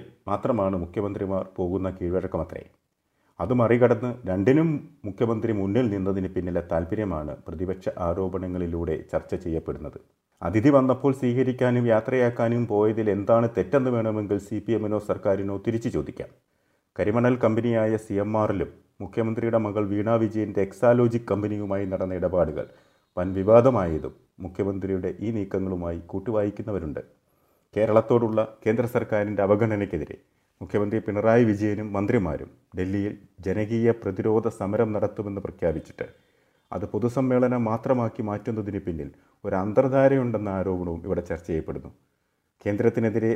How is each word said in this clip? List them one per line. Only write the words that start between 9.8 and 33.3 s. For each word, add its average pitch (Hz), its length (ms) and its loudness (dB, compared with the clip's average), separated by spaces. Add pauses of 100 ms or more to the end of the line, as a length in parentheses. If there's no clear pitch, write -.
അതിഥി 107 280 4
വന്നപ്പോൾ 131 440 4
സ്വീകരിക്കാനും 123 720 2
യാത്രയാക്കാനും 120 800 2
പോയതിൽ 107 420 2
എന്താണ് 113 400 4
തെറ്റെന്ന് 123 420 0
വേണമെങ്കിൽ 107 480 0
സി 104 200 -6
പി 107 120 -4
എമ്മിനോ 104 280 0
സർക്കാരിനോ 98 580 -2
തിരിച്ചു 117 320 -2
ചോദിക്കാം. - 420 -6 (640)
കരിമണൽ 117 400 2
കമ്പനിയായ 113 640 2
സി 107 160 -6
എം 101 240 -2
ആറിലും 104 340 0 (280)
മുഖ്യമന്ത്രിയുടെ 113 580 -2
മകൾ 107 280 0
വീണ 101 300 -2
വിജയൻ്റെ 104 460 0
എക്സാലോജിക് 120 680 2
കമ്പനിയുമായി 101 540 -2
നടന്ന 95 280 -4
ഇടപാടുകൾ 87 540 0 (500)
വൻ 90 160 -2
വിവാദമായതും 95 840 4 (240)
മുഖ്യമന്ത്രിയുടെ 95 680 -4 (100)
ഈ 101 120 -4
നീക്കങ്ങളുമായി 95 680 -4
കൂട്ടുവായിക്കുന്നവരുണ്ട്. 101 1000 -4 (720)
കേരളത്തോടുള്ള 110 680 4 (180)
കേന്ദ്ര 117 280 0
സർക്കാരിൻ്റെ 104 580 -2
അവഗണനയ്ക്കെതിരെ 101 720 0 (460)
മുഖ്യമന്ത്രി 104 380 -2
പിണറായി 110 440 4
വിജയനും 104 500 2
മന്ത്രിമാരും 101 560 0 (240)
ഡൽഹിയിൽ 98 400 -2 (260)